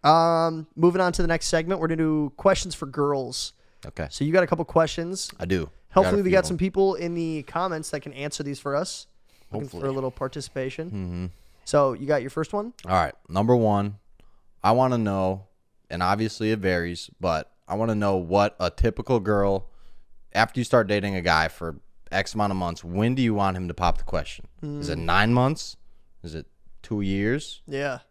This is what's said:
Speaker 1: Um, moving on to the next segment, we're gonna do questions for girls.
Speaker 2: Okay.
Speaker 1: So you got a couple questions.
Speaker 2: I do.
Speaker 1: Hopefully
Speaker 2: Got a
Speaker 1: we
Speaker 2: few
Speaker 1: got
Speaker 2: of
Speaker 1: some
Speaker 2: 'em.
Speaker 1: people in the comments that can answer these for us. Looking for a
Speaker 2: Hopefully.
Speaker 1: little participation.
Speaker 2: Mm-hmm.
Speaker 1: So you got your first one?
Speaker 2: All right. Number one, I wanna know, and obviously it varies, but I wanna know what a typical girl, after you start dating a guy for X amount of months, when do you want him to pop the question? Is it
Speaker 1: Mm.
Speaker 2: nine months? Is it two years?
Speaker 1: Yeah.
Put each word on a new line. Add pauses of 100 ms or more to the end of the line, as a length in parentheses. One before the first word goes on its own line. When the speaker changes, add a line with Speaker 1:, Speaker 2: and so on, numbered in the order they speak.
Speaker 1:
Um, (100)
moving
on
to
the
next
segment,
we're
gonna
do
questions
for
girls. (320)
Speaker 2:
Okay.
Speaker 1:
So
you
got
a
couple
questions.
Speaker 2:
I
do. (200)
Speaker 1:
Hopefully
Speaker 2:
Got
a
Speaker 1:
we
Speaker 2:
few
Speaker 1:
got
Speaker 2:
of
Speaker 1:
some
Speaker 2:
'em.
Speaker 1:
people
in
the
comments
that
can
answer
these
for
us. (460)
Looking
for
a
Speaker 2:
Hopefully.
Speaker 1:
little
participation.
Speaker 2:
Mm-hmm. (380)
Speaker 1:
So
you
got
your
first
one? (120)
Speaker 2:
All
right. (140)
Number
one, (640)
I
wanna
know, (440)
and
obviously
it
varies, (100)
but (180)
I
wanna
know
what
a
typical
girl, (640)
after
you
start
dating
a
guy
for (360)
X
amount
of
months,
when
do
you
want
him
to
pop
the
question? (160)
Is
it
Speaker 1:
Mm.
Speaker 2:
nine
months? (460)
Is
it (360)
two
years?
Speaker 1:
Yeah. (120)